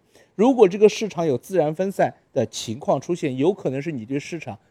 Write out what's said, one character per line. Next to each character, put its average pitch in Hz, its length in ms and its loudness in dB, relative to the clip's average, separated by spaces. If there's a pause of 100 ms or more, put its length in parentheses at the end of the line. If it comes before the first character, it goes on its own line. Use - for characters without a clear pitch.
(360)
如 247 180 4
果 226 140 8
这 185 100 -2
个 208 100 6
市 208 220 0
场 170 160 -4
有 139 100 2
自 190 220 -4
然 156 160 2
分 190 180 -4
散 147 220 -2 (180)
的 120 140 0
情 - 320 -10
况 147 240 -2
出 175 140 -4
现， 139 200 -6
有 139 160 2
可 180 200 -4
能 135 100 -6
是 165 100 -8
你 117 140 -8
对 135 140 -4
市 - 180 -10
场 120 180 -12 (160)